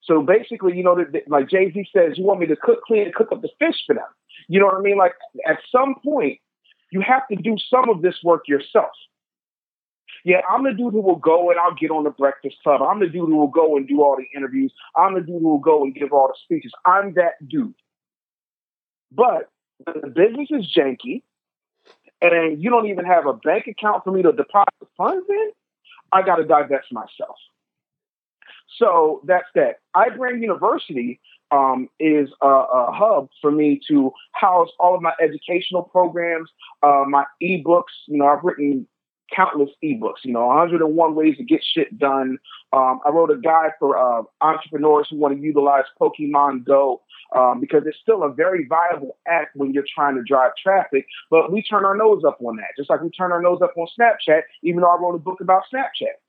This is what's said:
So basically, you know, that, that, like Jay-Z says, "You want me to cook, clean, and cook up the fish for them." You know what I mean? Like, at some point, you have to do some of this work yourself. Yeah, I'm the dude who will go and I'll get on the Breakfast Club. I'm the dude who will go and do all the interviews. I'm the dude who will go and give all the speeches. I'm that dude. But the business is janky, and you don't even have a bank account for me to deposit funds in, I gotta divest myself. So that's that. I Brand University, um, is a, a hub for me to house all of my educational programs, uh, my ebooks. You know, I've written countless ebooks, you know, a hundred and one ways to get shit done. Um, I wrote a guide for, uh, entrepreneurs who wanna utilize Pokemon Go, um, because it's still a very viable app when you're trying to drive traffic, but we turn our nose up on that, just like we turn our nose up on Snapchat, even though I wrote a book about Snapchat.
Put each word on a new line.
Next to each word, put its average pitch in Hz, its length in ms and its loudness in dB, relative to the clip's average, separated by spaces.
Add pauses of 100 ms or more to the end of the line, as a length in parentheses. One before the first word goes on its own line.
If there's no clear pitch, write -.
So 160 200 0
basically, 185 540 0
you 180 80 -6
know, 180 120 4
that, 160 180 -4
that, 151 160 -8
like 139 200 0
Jay-Z 190 460 -2
says, 165 220 2
"You 185 80 -4
want 196 160 0
me 165 60 -2
to 156 100 0
cook, 233 260 0
clean, 214 200 0
and 180 100 -6
cook 226 180 -2
up 226 100 -6
the 156 160 -8
fish 320 200 -2 (100)
for - 80 0
them." - 80 -8 (460)
You 180 100 2
know 196 60 6
what 190 100 2
I 190 60 -6
mean? 202 160 0
Like, 185 160 4 (340)
at 156 120 0 (120)
some 262 320 0
point, 254 360 -2 (520)
you 190 80 -4
have 254 300 0
to 202 80 -6
do 208 180 -2 (140)
some 247 200 2
of 185 120 0
this 175 200 0
work 165 280 0
yourself. 143 420 0 (1300)
Yeah, 180 260 2
I'm 247 140 0
the 269 80 0
dude 233 220 -4
who 214 80 0
will 185 160 2
go 165 340 2
and 170 80 2
I'll 170 160 0
get 156 160 -4
on 156 120 -2
the 147 60 0
Breakfast 139 540 -4
Club. 139 180 2
I'm 185 180 0
the 196 60 0
dude 165 240 -4
who 156 60 4
will 151 120 2
go 156 300 2
and 135 100 -4
do 143 140 0
all 143 160 4
the 131 80 -10 (100)
interviews. 135 380 -4 (220)
I'm 190 180 2
the 185 80 -2
dude 170 180 -10
who 160 100 0
will 151 100 2
go 151 240 2
and 135 100 -4
give 135 200 -6
all 135 140 4
the 135 160 -6
speeches. 147 280 -6 (120)
I'm 190 300 2
that 165 340 -2
dude. 131 280 -6 (1400)
But 190 400 0 (340)
the 156 220 -12
business 226 420 0
is 269 160 -4 (100)
janky, 135 460 -2 (1000)
and 165 380 0
you 214 100 -2
don't 226 160 2
even 180 180 -6
have 170 220 2
a 131 60 -2
bank 160 340 -2
account 208 360 -4
for 190 80 -6
me 190 120 0
to 170 80 6
deposit - 560 0 (100)
funds 370 320 -4
in, 415 220 -2 (600)
I 190 120 4
gotta 165 200 2
divest 143 480 0
myself. - 460 -14 (1400)
So 160 460 2
that's 180 280 0
that. 131 260 0 (140)
I 214 160 4
Brand 247 320 -6
University, 170 800 -4 (320)
um, 131 360 2 (120)
is 151 300 2 (120)
a, 139 60 4
a 127 440 2
hub 165 380 0 (120)
for 147 100 2
me 147 360 0
to 139 240 2 (200)
house 180 380 2 (100)
all 180 160 4
of 165 80 -4
my 165 180 -2
educational 175 600 -4
programs, 170 640 -2 (320)
uh, 143 260 4
my 139 180 0 (180)
ebooks. 175 500 0 (140)
You 147 100 -4
know, 143 100 2
I've 143 160 2
written 143 440 -2 (460)
countless 151 360 0 (140)
ebooks, 117 400 -6
you 131 80 -8
know, 120 200 0
a 135 40 2
hundred 170 260 0
and 156 140 -2
one 160 200 0
ways 156 220 0
to 131 60 -12
get 147 200 0
shit - 340 -6
done. 135 400 -2 (360)
Um, 131 320 2
I 147 40 2
wrote 160 220 2
a 147 60 0
guide 160 420 0
for, 139 180 0
uh, 120 260 0 (180)
entrepreneurs 151 680 0
who 156 80 -12
wanna 147 180 0
utilize 143 500 0 (140)
Pokemon 143 640 0
Go, 139 380 0 (340)
um, 123 240 2
because 143 280 0
it's 156 120 -10
still 214 240 0
a 147 60 0
very 160 360 -2
viable 160 520 -2 (100)
app 156 280 -2
when 139 180 -4
you're 139 120 -2 (100)
trying 143 200 0
to 123 80 -6
drive 127 280 2 (100)
traffic, 190 460 0 (240)
but 160 200 2
we 208 120 -4
turn 202 220 -2
our 196 100 2
nose 208 280 2
up 139 180 2
on 117 160 -8
that, 98 200 -12
just 143 120 -12
like 156 120 0
we 165 80 -6
turn 180 220 -4
our 175 100 -2
nose 175 200 2
up 175 160 0
on 170 100 -8 (100)
Snapchat, 208 440 2 (200)
even 170 200 -2
though 175 140 4
I 175 60 -2
wrote 175 140 -4
a 170 40 -6
book 185 220 -10
about 185 220 2 (100)
Snapchat. - 420 -8 (140)